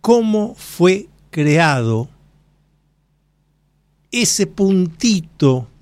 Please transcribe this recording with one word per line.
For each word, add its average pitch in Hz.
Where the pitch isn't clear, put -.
cómo 220
fue 185
creado 147
ese 226
puntito 175